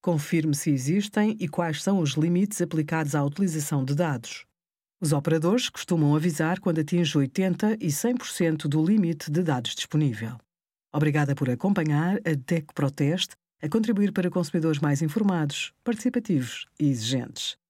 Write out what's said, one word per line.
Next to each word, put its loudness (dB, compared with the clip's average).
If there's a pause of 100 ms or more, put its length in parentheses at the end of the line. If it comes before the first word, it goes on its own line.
Confirme 2
se 0
existem 0
e -4
quais -2
são 2
os 0
limites 0
aplicados -2
à 2
utilização -2
de -2
dados. -2 (580)
Os 0
operadores 2
costumam 2
avisar 0
quando 0
atinge 0
oitenta 0
e -2
cem 0
por -6
cento 0
do 2
limite 0
de 0
dados -2
disponível. -2 (540)
Obrigada 2
por -2
acompanhar 0
a 0
deco -4
Proteste, -2 (260)
a -4
contribuir 2
para 0
consumidores 0
mais 2
informados, -2 (100)
participativos -2 (140)
e 4
exigentes. -4 (120)